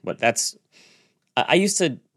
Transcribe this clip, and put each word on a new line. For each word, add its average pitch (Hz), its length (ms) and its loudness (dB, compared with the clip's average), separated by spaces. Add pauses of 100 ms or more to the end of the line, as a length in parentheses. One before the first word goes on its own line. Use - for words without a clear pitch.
But 82 160 -8
that's, - 380 -2 (800)
I, 127 120 0
I 156 60 4
used 196 240 2
to 208 200 0 (180)